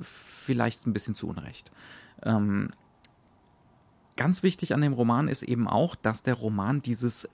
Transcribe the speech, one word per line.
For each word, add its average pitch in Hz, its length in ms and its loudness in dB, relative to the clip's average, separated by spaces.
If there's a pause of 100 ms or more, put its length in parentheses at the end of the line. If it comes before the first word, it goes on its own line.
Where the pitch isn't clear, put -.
vielleicht - 880 -4
ein 110 80 2
bisschen 104 200 -4
zu - 140 -6
Unrecht. - 420 -12 (520)
Ähm, 104 480 2 (1500)
ganz 165 260 2
wichtig 180 300 2
an 143 80 4
dem 143 140 4
Roman 120 340 4
ist - 140 -2
eben 120 260 0
auch, 165 260 2
dass - 280 -2
der 127 100 0
Roman 110 480 0
dieses 120 540 -2